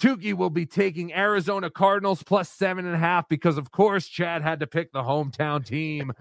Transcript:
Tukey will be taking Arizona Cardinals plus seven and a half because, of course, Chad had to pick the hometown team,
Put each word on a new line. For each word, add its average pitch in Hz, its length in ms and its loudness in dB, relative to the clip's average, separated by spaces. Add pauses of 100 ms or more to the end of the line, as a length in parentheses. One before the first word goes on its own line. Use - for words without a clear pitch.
Tukey 214 320 2
will 180 180 0
be 165 140 -2
taking 175 480 -2
Arizona 196 560 0
Cardinals 196 540 2
plus 190 280 0
seven 185 360 -2
and 175 80 -2
a 165 40 0
half 170 300 2
because, 156 300 2
of 139 120 -8
course, 196 380 2
Chad 170 320 -4
had 156 200 -2
to 147 60 -6
pick 165 240 -4
the 135 120 -4
hometown 147 600 -2
team, 147 560 -6